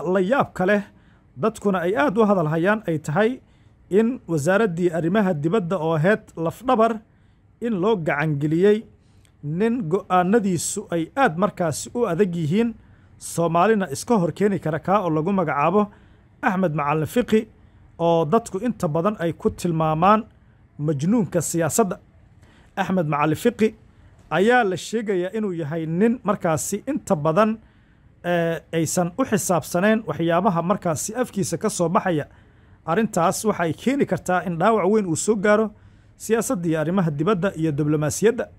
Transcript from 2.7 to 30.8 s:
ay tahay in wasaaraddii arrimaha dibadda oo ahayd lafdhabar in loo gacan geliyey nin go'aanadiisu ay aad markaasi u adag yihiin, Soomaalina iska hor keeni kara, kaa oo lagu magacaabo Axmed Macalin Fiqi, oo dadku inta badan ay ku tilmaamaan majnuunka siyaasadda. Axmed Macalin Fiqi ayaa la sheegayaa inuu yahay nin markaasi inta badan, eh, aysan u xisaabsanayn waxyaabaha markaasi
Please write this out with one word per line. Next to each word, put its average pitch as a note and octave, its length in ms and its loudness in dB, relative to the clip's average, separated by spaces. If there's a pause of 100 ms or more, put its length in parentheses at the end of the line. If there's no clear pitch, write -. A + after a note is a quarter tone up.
ay D#3+ 120 -2
tahay F#3 320 0 (600)
in A3+ 380 2
wasaaraddii F3 640 0
arrimaha F#3 420 0
dibadda E3+ 440 -2
oo D#3+ 180 -2
ahayd G3 240 2 (160)
lafdhabar A3 640 0 (640)
in A#3+ 180 -2
loo G#3+ 160 2
gacan D3+ 420 -2
geliyey F#3 460 2 (580)
nin F#3 320 -2 (140)
go'aanadiisu F#3 920 0 (120)
ay E3+ 240 -2
aad B3 220 2
markaasi F3+ 560 -2
u A#3+ 120 0
adag F3 300 0
yihiin, G3+ 380 0 (440)
Soomaalina F3 720 2
iska C#3 280 -2
hor E3+ 140 0
keeni G3 260 0
kara, D#3 200 -4
kaa F#3+ 240 2
oo F3 80 -2
lagu D#3 220 0
magacaabo E3 500 2 (600)
Axmed F#3 320 0
Macalin D3+ 320 0
Fiqi, A3+ 340 2 (580)
oo E3+ 260 2
dadku G3 340 0
inta G#3+ 300 -4
badan E3 300 -2
ay E3+ 140 -2
ku - 180 -4
tilmaamaan E3 760 2 (520)
majnuunka D#3+ 640 0
siyaasadda. E3 560 0 (800)
Axmed F#3 300 0
Macalin D3+ 320 0
Fiqi A3 300 2 (600)
ayaa A3+ 340 4
la F#3 120 -2
sheegayaa G3 600 -4
inuu G#3+ 160 -2
yahay D#3+ 320 -4
nin G#3 380 2
markaasi F#3 640 -2
inta C#4+ 280 -2
badan, F3 440 2 (640)
eh, E3+ 340 0 (140)
aysan E3+ 460 0
u C4 60 2
xisaabsanayn F#3+ 840 0
waxyaabaha E3+ 560 0
markaasi F3+ 520 -4